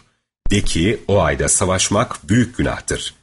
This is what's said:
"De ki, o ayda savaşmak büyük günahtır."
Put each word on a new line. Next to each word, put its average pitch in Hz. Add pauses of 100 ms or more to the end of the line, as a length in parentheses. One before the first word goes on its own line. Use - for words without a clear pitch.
(520)
"De 101
ki, 87
o 101
ayda 71
savaşmak 95
büyük 117
günahtır." -